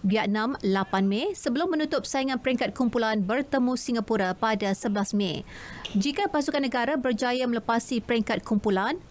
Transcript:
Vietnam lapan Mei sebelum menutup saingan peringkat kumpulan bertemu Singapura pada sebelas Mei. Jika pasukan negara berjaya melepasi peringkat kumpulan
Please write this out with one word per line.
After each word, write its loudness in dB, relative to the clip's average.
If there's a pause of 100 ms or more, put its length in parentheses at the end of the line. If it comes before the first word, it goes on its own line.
Vietnam 2
lapan 2
Mei 0
sebelum 0
menutup 0
saingan -2
peringkat -2
kumpulan 2
bertemu 0
Singapura 0
pada 0
sebelas -2
Mei. 0 (560)
Jika 0
pasukan 0
negara 0
berjaya 0
melepasi 0
peringkat 0
kumpulan 0